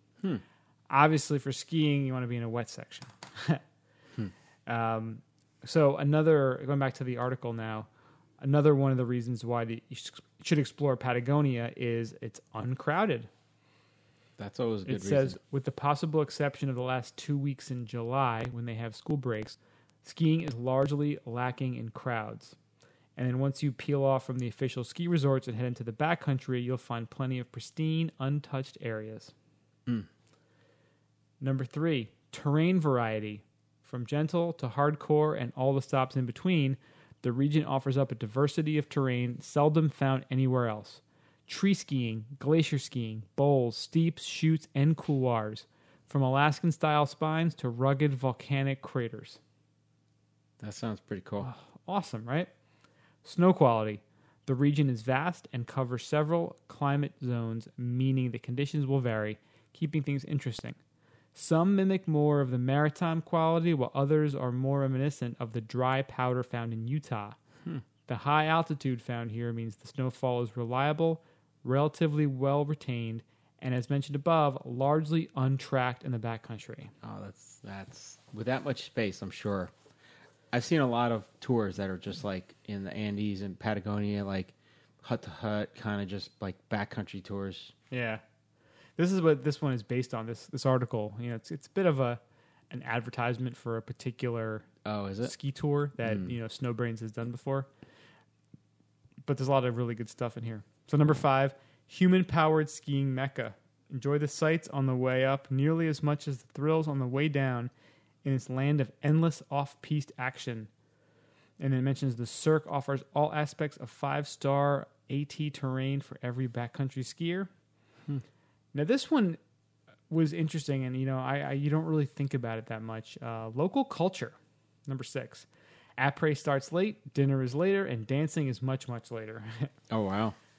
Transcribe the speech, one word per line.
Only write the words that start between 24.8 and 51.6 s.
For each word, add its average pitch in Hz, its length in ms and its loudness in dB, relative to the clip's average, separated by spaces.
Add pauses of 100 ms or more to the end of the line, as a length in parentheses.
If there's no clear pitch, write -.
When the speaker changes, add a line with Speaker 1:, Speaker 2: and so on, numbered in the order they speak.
Speaker 2:
ski 170 240 -6
resorts 139 400 2
and 110 80 -6
head 120 80 -2
into 123 180 -6
the 117 80 -6
backcountry, 131 720 0
you'll 123 140 -2
find 117 320 -6
plenty 131 280 -4
of 123 140 -8
pristine, 160 680 -2
untouched 135 600 -4
areas. 110 540 -8 (520)
Speaker 1:
Mm. 113 200 -2 (1400)
Speaker 2:
Number 135 240 -2
three, 147 460 -2 (200)
terrain 160 480 2
variety. 110 640 0 (420)
From 123 220 -8
gentle 165 480 0
to 127 160 -6
hardcore 151 680 2
and 120 200 -4
all 135 160 4
the 135 80 4
stops 131 340 0
in 131 100 2
between, 139 520 2 (460)
the 123 100 2
region 143 320 4
offers 135 320 0
up 139 160 2
a - 20 -4
diversity 143 640 0
of 147 100 0
terrain 123 540 0
seldom 151 480 4
found 135 420 2
anywhere 127 380 4
else. 107 320 -8 (460)
Tree - 260 2
skiing, 113 520 -2 (120)
glacier 151 400 2
skiing, 110 460 -4 (120)
bowls, 131 400 4
steeps, - 480 0
chutes, - 520 0
and 147 200 6
couloirs. 120 680 0 (400)
From 139 160 0
Alaskan-style 147 840 4
spines 160 480 0
to - 140 -4
rugged 135 440 4
volcanic 135 680 -2
craters. - 560 -8 (1200)
Speaker 1:
That 104 160 -10
sounds 110 240 -4
pretty - 260 -10
cool. 104 240 -6
Speaker 2:
Oh, 120 120 -14 (260)